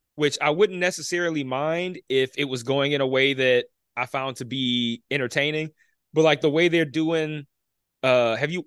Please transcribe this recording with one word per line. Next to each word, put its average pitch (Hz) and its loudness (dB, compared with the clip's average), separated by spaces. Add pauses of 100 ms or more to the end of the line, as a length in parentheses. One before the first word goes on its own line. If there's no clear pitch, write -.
(140)
which 147 0
I 147 2
wouldn't 185 2
necessarily 170 -2
mind 160 -4 (100)
if 131 2
it 143 0
was 131 -6
going 139 0
in 143 2
a 135 2
way 135 2
that 127 2 (300)
I 123 -4
found 131 -6
to 131 -8
be 123 -2
entertaining, 147 -2 (420)
but, 156 2
like, 151 4
the 156 4
way 165 4
they're 165 2
doing, 156 -4 (580)
uh, 120 4
have 147 -2
you, 175 -6